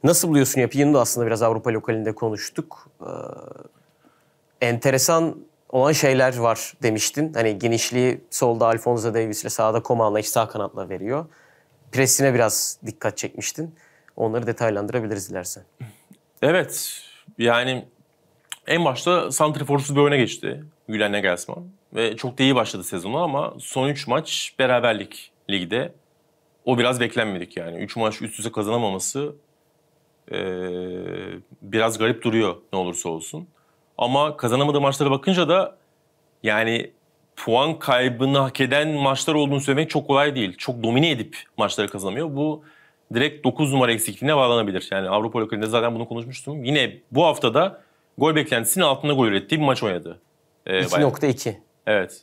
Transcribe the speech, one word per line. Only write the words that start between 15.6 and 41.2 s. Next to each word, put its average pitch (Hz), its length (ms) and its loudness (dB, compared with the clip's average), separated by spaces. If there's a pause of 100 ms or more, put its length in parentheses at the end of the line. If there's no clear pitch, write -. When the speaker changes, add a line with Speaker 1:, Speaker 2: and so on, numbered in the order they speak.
Speaker 2:
Evet. - 600 0 (360)
Yani 120 460 2 (840)
en 165 180 2
başta 160 460 0
santriforsuz 143 680 0
bir 143 40 6
oyuna 147 160 6
geçti 127 480 -2 (240)
Julian 104 240 0
Nagelsmann. 101 520 -2 (300)
Ve 113 220 -2
çok 123 220 -8
da 135 40 4
iyi 135 120 6
başladı 107 300 0
sezonu 101 340 -6
ama 151 400 -2
son 135 300 -2
üç 143 180 -4
maç - 520 -2
beraberlik 120 760 0 (180)
ligde. 98 420 -2 (720)
O 127 140 2
biraz 120 220 2
beklenmedik 107 560 -2
yani. 85 200 -10
Üç 101 200 -10
maç 110 260 -2
üst 113 160 -10
üste 113 140 -6
kazanamaması, 110 800 -2 (1000)
e, 98 60 -6 (1200)
biraz 110 360 0
garip 113 260 0
duruyor 110 320 2 (160)
ne 98 60 -2
olursa 90 300 -4
olsun. 82 400 -10 (500)
Ama 143 380 2
kazanamadığı 139 440 2
maçlara 139 300 2
bakınca 170 380 2
da 175 280 2 (640)
yani 113 480 0 (460)
puan 143 420 0
kaybını 131 600 2
hak 135 220 0
eden 139 280 2
maçlar 143 460 0
olduğunu 143 260 2
söylemek 139 300 0
çok 147 180 -2
kolay 143 260 4
değil. 101 220 -4
Çok 120 260 -8
domine 127 280 2
edip 117 260 -6 (200)